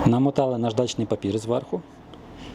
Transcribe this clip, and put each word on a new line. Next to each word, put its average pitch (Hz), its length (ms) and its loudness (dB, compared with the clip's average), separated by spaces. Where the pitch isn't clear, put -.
Намотали 131 520 4
наждачний 113 500 0
папір 101 300 0
зверху, 120 440 -2